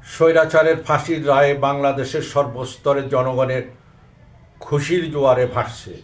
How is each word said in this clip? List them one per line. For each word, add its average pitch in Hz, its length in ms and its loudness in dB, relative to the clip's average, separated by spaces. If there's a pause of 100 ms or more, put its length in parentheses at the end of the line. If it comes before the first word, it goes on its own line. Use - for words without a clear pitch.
(160)
স্বৈরাচারের 160 680 4
ফাঁসির 156 360 -2 (100)
রায়ে 143 220 4 (140)
বাংলাদেশের 139 560 -2 (100)
সর্বস্তরের 135 800 -2
জনগণের 127 500 0 (1000)
খুশির 156 380 -2 (100)
জোয়ারে 127 320 4 (100)
ভাসছে। - 380 -6 (100)